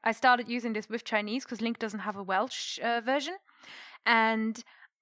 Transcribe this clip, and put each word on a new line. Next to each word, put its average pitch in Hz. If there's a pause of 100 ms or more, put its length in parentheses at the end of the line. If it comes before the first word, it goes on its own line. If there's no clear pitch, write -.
I 226
started 240
using 233
this 208
with 226
Chinese 214
'cause 233
Link 226
doesn't 214
have 190
a 202
Welsh, 196
uh, 233
version, 277 (720)
and 220 (400)